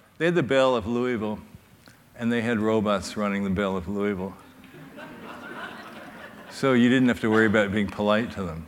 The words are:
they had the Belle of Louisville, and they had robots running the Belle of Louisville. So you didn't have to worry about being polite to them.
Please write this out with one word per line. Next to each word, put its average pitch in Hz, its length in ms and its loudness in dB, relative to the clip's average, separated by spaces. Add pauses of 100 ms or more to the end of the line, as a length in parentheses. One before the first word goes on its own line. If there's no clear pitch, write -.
(160)
they 156 80 -2
had 170 100 2
the 170 80 2
Belle 131 320 4
of 107 120 -2
Louisville, 117 520 -2 (800)
and 117 160 -2
they 120 80 0
had 113 180 0
robots 107 580 0
running 101 280 -2
the 95 60 -2
Belle 95 260 0
of 87 100 -6
Louisville. 101 480 -4 (2250)
So 135 220 2
you 123 160 6
didn't 127 200 6
have 113 120 0
to 113 100 0
worry 110 160 6
about 101 240 4
being 101 180 0
polite 104 440 0
to 101 100 -8
them. 82 240 -8